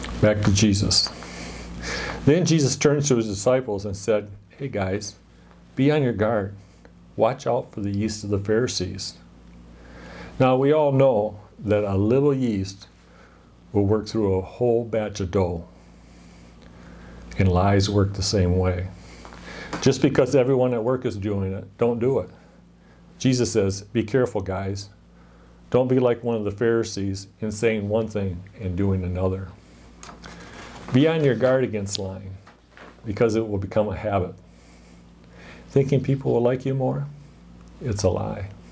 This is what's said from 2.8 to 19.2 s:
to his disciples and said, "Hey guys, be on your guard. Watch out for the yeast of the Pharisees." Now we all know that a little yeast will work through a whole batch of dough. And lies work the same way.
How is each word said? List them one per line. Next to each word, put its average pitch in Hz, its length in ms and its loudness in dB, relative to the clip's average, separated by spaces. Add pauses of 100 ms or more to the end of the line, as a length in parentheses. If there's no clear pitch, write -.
to 135 120 4
his 113 100 0
disciples 107 580 0
and 101 100 -6
said, 104 340 -2 (200)
"Hey - 180 -10
guys, 101 460 -4 (640)
be 139 160 4
on 151 100 2
your 123 100 2
guard. 104 440 0 (600)
Watch 117 300 2
out 123 260 -2
for 110 100 -10
the 101 140 -4
yeast 104 280 -2
of 101 80 -6
the 101 80 0
Pharisees." 101 720 -2 (1300)
Now 131 160 4
we 139 160 4
all 151 200 2
know 117 460 4 (220)
that 104 240 2
a 98 140 -2
little 131 360 4
yeast 110 540 -4 (840)
will 104 140 2
work 107 220 2
through 104 260 0
a 95 80 0
whole 117 420 0
batch 107 360 -4
of 95 100 -4
dough. 87 360 0 (1700)
And 98 100 4
lies 95 440 4
work 101 220 2
the 95 100 -4
same 90 340 2
way. 92 300 0 (920)